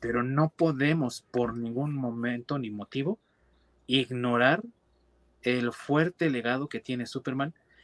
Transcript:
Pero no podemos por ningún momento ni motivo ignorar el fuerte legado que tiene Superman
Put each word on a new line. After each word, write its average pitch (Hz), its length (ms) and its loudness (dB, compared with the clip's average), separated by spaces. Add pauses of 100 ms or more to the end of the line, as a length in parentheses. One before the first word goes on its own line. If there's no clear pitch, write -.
Pero 117 220 -2
no 143 280 2
podemos 147 800 0
por 120 260 0
ningún 123 380 -4
momento 120 640 -4
ni 117 120 -6
motivo 135 480 -4 (680)
ignorar 127 760 2 (800)
el 123 300 0
fuerte 160 580 2
legado 127 380 -2
que 113 120 -8
tiene 123 260 -6
Superman 135 480 -4 (300)